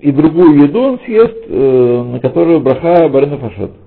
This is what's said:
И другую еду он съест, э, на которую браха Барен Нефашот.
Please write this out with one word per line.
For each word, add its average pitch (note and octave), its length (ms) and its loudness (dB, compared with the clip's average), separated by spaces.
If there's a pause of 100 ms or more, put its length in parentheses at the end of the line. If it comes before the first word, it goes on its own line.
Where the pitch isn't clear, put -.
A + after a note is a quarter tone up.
И C#3+ 80 0
другую D3+ 500 4
еду D3+ 200 0
он C4 240 -2
съест, A3+ 420 0
э, B2 560 0
на B2 160 -10
которую E3 400 0
браха E3 480 0
Барен C#3 240 0
Нефашот. A2+ 400 -10 (160)